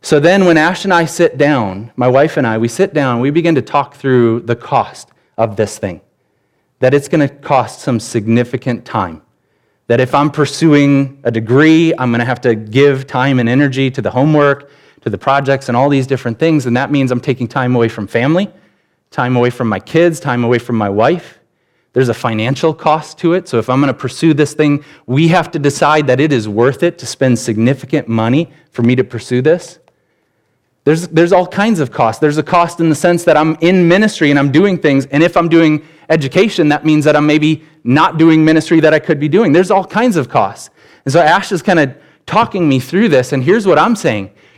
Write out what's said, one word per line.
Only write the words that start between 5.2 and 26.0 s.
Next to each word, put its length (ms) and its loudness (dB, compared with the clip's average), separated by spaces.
of 180 -2
this 220 -6
thing, 240 -10
that 140 0
it's 140 0
gonna 200 0
cost 520 -4
some 200 -4
significant 840 -4
time, 380 -6
that 140 0
if 140 -2
I'm 160 2
pursuing 920 0
a 60 -2
degree, 680 2
I'm 120 -2
gonna 160 0
have 160 -6
to 120 2
give 520 0
time 320 0
and 100 0
energy 440 0
to 100 -8
the 80 -4
homework, 600 0
to 80 -6
the 80 -6
projects, 520 -2
and 80 -2
all 120 2
these 180 0
different 320 -6
things, 280 0
and 100 -2
that 140 -2
means 200 0
I'm 100 -2
taking 280 -4
time 260 -2
away 140 2
from 180 -8
family, 440 -2
time 260 -2
away 120 2
from 200 -4
my 120 -4
kids, 400 0
time 240 -4
away 140 0
from 180 -6
my 140 -2
wife. 480 -2
There's 160 0
a 40 0
financial 600 -2
cost 460 -4
to 120 0
it, 160 -4
so 100 -2
if 120 -4
I'm 100 0
gonna 140 0
pursue 400 -2
this 180 0
thing, 320 -2
we 220 0
have 240 0
to 60 -6
decide 500 0